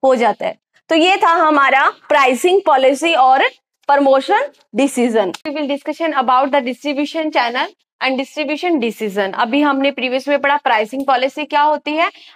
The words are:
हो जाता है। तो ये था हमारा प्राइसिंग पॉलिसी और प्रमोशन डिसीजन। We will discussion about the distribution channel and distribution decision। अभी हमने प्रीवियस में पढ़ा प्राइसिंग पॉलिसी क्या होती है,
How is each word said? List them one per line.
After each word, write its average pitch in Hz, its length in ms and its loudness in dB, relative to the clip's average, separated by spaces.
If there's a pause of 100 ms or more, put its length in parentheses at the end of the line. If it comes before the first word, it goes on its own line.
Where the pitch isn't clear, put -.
हो 262 120 4
जाता 226 300 0
है। - 180 -8 (260)
तो 320 60 2
ये 359 220 2
था 392 120 2
हमारा 302 600 2 (200)
प्राइसिंग 294 560 2
पॉलिसी 285 480 2
और 262 340 4 (400)
प्रमोशन 285 600 2 (260)
डिसीजन। 233 560 0
We 294 220 -10
will 302 140 -6
discussion 294 460 -4
about 262 380 0
the 285 100 2
distribution 285 640 -6
channel 277 420 -2 (360)
and 262 140 -2
distribution 302 640 -4
decision। 208 560 -4
अभी 254 260 0
हमने 277 300 0
प्रीवियस 254 360 -6
में 285 120 0
पढ़ा 277 180 0
प्राइसिंग 247 480 -2
पॉलिसी 269 400 -2
क्या 294 160 0
होती 294 300 0
है, 330 200 -2 (240)